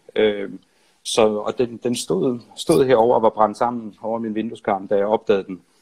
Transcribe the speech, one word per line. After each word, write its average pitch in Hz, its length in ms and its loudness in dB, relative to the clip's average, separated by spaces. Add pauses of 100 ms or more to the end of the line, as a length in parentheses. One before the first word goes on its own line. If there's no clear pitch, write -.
(160)
Øh, 104 360 0 (520)
så, - 180 0
og 107 360 0
den, 120 200 -4
den 123 180 -4
stod, 143 440 -2 (160)
stod 139 300 2
herover 123 300 4
og 120 60 2
var 110 80 4
brændt 107 280 0
sammen 120 440 -4
over 113 180 -6
min 110 160 -6
vindueskarm, 107 520 -4
da 107 80 0
jeg 98 100 2
opdagede 107 380 0
den. 92 180 -12 (200)